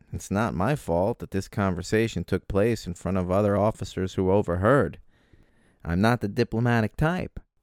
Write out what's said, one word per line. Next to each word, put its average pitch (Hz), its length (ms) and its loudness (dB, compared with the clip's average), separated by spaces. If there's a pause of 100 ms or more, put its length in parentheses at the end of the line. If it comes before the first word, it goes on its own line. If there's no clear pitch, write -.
(120)
it's - 180 -8
not 98 240 0
my 104 220 0
fault 92 420 0
that - 140 -14
this 98 160 -4
conversation 104 720 -2
took - 240 -4
place 107 400 0
in 90 80 -6
front 92 220 -4
of 92 160 0
other 101 240 2
officers 98 580 -2
who 92 160 0
overheard. 98 720 2 (840)
I'm 85 160 0
not 117 200 4
the 104 80 -4
diplomatic 113 680 0
type. 170 440 -2 (220)